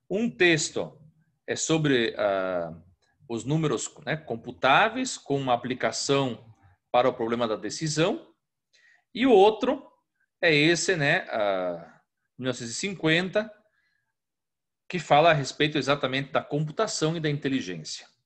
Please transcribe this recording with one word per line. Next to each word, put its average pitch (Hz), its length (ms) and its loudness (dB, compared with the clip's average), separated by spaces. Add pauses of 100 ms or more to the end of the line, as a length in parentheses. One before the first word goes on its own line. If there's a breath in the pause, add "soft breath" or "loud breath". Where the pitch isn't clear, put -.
Um 220 200 -2
texto 151 720 0 (480)
é 113 80 -4
sobre, 139 640 0
ah, 92 580 -2 (520)
os 113 180 -6
números, 143 480 -2 (120)
né, 151 120 -4
computáveis 151 1000 0
com 139 220 -4
uma 131 140 0
aplicação 123 1000 -2 (380 soft breath)
para 123 160 4
o 120 60 2
problema 117 340 -2
da 107 80 -2
decisão, 151 760 -4 (800 soft breath)
e 233 120 -2
o 269 60 6
outro 214 560 4 (540)
é 170 120 4
esse, 165 420 2
né, 156 340 0
ah, 92 720 -2 (360)
mil 127 100 -6
novecentos 120 260 -6
e - 20 -10
cinquenta, 185 760 -2 (1400)
que 180 100 -4
fala 156 320 6
a - 20 6
respeito 147 440 -2
exatamente 135 540 -2
da 123 100 0
computação 156 760 -4
e 175 40 -6
da 156 100 -2
inteligência. 120 760 -6 (200)